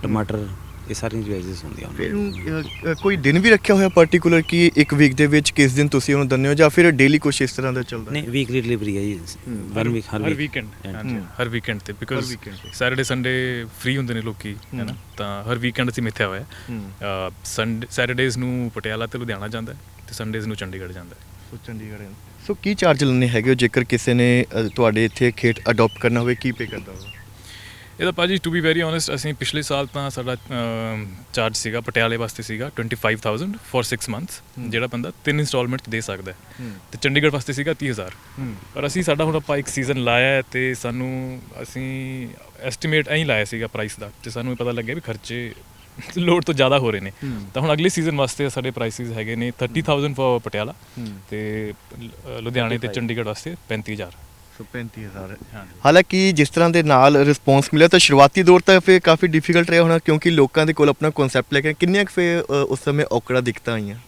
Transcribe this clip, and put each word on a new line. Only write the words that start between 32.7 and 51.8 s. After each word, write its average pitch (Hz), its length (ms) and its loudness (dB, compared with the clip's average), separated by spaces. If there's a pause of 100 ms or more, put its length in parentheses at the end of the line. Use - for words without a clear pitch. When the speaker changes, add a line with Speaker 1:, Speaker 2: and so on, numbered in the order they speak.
Speaker 3:
ਟਵੈਂਟੀ 117 200 -4
ਫਾਈਵ 110 220 0
ਥਾਊਜ਼ੈਂਡ 123 380 -4
for 127 380 -4
six 113 220 -6
months, 156 280 -12 (160)
Speaker 2:
ਹੂੰ। 120 100 -10
Speaker 3:
ਜਿਹੜਾ 117 180 -2
ਬੰਦਾ 123 240 -6 (120)
ਤਿੰਨ 147 160 0
ਇੰਸਟਾਲਮੈਂਟ 127 420 -2
'ਚ - 80 -16
ਦੇ 113 120 -4
ਸਕਦਾ 95 300 -10
ਹੈ। 92 60 -16 (220)
Speaker 2:
ਹੂੰ। 120 120 -12 (200)
Speaker 3:
ਤੇ - 100 -14
ਚੰਡੀਗੜ੍ਹ 143 300 2
ਵਾਸਤੇ 139 220 -4
ਸੀਗਾ 143 200 -4
ਤੀਹ 147 180 -4
ਹਜ਼ਾਰ। 98 200 -8 (280)
Speaker 2:
ਹੂੰ। 123 160 -10 (200)
Speaker 3:
ਪਰ 139 120 -4
ਅਸੀਂ, 180 160 -2
ਸਾਡਾ 151 200 0
ਹੁਣ 156 120 0
ਆਪਾਂ 147 220 -2
ਇੱਕ 139 100 -6
ਸੀਜ਼ਨ 131 360 -2
ਲਾਇਆ 123 320 2
ਹੈ 131 60 0 (100)
ਤੇ 127 220 -2
ਸਾਨੂੰ, 127 680 -6 (200)
ਅਸੀਂ 131 680 -10 (340)
ਐਸਟੀਮੇਟ 156 460 -4
ਐਂ 151 100 -2
ਹੀ 160 60 0
ਲਾਇਆ 113 220 0
ਸੀਗਾ 113 220 -8
ਪ੍ਰਾਈਸ 107 320 -8
ਦਾ, 104 120 -14 (120)
ਤੇ 120 60 -10
ਸਾਨੂੰ 123 220 -8
ਇਹ 120 60 -8
ਪਤਾ 120 140 -4
ਲੱਗਿਆ 120 240 -6
ਵੀ 165 60 -10
ਖਰਚੇ 117 520 -10 (440)
<laughs> - 200 -12
ਲੋੜ 175 260 4
ਤੋਂ 175 100 -2
ਜ਼ਿਆਦਾ 135 260 4
ਹੋ 120 120 0
ਰਹੇ 104 80 -2
ਨੇ। 95 100 -10
Speaker 2:
ਹੂੰ। 120 320 -10 (120)
Speaker 3:
ਤਾਂ 131 80 -4
ਹੁਣ 156 120 2
ਅਗਲੇ 160 160 2
ਸੀਜ਼ਨ 160 260 -2
ਵਾਸਤੇ 139 340 -2
ਸਾਡੇ 131 220 -6
ਪ੍ਰਾਈਸਿਸ 117 400 -6
ਹੈਗੇ 113 240 -6
ਨੇ 120 240 -4
ਥਰਟੀ 123 220 -2
ਥਾਊਜ਼ੈਂਡ 143 320 0
for 127 300 0
ਪਟਿਆਲਾ 107 300 -6 (260)
Speaker 2:
ਹੂੰ। 117 80 -8 (220)
Speaker 3:
ਤੇ 107 440 -8 (280)